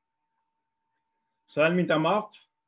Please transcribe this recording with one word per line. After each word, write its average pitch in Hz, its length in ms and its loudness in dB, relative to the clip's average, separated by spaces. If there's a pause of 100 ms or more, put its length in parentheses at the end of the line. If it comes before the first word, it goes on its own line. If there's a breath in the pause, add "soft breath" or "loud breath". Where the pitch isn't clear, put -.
(1500)
Selain 160 240 0
minta 170 240 0
maaf, 180 320 -2 (400)